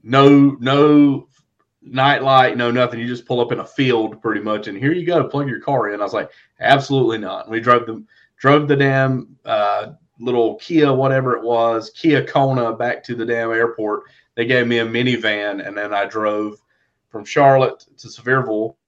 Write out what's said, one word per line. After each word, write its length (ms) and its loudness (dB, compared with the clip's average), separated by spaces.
no, 560 6
no 680 4
nightlight, 720 2
no 140 -2
nothing. 300 -2
You 80 -6
just 180 -10
pull 140 -2
up 100 -2
in 80 -4
a 80 -12
field 560 -2
pretty 180 -4
much, 280 -6
and 100 -12
here 140 0
you 120 -4
go, 200 0
plug 240 -4
your 120 -8
car 320 -4
in. 80 -8
I 40 -2
was 100 -8
like, 160 -6
"Absolutely 580 2
not." 280 -10
And 60 -10
we 80 -2
drove 260 2
the, 160 -10
drove 320 2
the 80 2
damn, 680 0
uh, 480 -2
little 360 0
Kia, 360 2
whatever 440 0
it 60 -10
was, 480 -2
Kia 340 0
Kona 480 0
back 320 -6
to 120 -10
the 100 -6
damn 240 -4
airport. 540 -2
They 100 -2
gave 220 0
me 100 0
a 80 -2
minivan, 800 -4
and 100 -12
then 160 -8
I 140 -2
drove 560 -6
from 140 -14
Charlotte 600 2
to 100 -20
Sevierville 680 -4